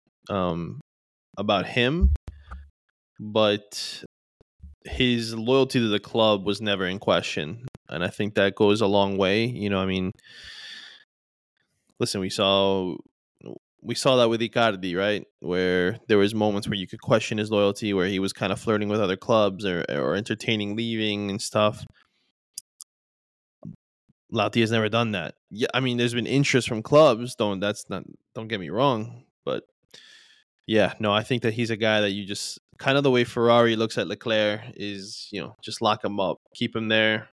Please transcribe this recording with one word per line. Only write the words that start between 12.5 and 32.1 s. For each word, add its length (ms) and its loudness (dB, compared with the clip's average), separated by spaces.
we 80 -6
saw 220 2
that 140 6
with 100 0
Icardi, 560 0
right? 300 0
Where 580 0
there 80 6
was 180 4
moments 320 0
where 80 -4
you 120 -6
could 160 -16
question 340 0
his 140 -2
loyalty, 420 2
where 140 2
he 120 0
was 140 -2
kind 180 -4
of 80 -4
flirting 300 -2
with 100 0
other 200 0
clubs 480 2
or, 240 0
or 240 0
entertaining 600 -2
leaving 540 -2
and 140 -4
stuff. 420 0
Lauti 280 0
has 100 2
never 180 2
done 240 0
that. 220 -6
Yeah, 240 -4
I 60 0
mean, 160 0
there's 180 0
been 120 -4
interest 420 2
from 140 -4
clubs. 520 4
Don't, 260 -2
that's 280 -4
not, 160 -8
don't 140 -10
get 100 -6
me 120 -10
wrong, 540 -2
but 200 -4
yeah, 320 2
no, 140 0
I 100 2
think 200 -2
that 100 0
he's 180 -4
a 60 -4
guy 240 2
that 100 0